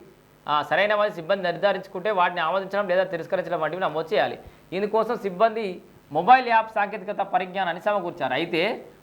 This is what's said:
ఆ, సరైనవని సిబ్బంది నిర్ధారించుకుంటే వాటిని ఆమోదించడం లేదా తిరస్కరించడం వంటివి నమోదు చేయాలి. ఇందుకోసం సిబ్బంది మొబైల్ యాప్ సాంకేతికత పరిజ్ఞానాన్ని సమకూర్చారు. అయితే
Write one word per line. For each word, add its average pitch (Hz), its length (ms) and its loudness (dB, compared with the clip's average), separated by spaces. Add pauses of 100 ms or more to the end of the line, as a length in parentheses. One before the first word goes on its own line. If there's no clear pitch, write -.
(480)
ఆ, 147 140 2
సరైనవని 208 500 2
సిబ్బంది 175 320 -2
నిర్ధారించుకుంటే 185 680 0
వాటిని 175 300 2
ఆమోదించడం 190 460 0
లేదా 180 160 4
తిరస్కరించడం 170 560 -4
వంటివి 156 240 -2
నమోదు 160 300 -2
చేయాలి. 135 260 0 (340)
ఇందుకోసం 208 440 0
సిబ్బంది 196 680 -2 (280)
మొబైల్ 233 360 6
యాప్ 226 260 2
సాంకేతికత 190 440 -4
పరిజ్ఞానాన్ని 185 640 -2
సమకూర్చారు. 175 520 -2
అయితే 170 520 -2 (180)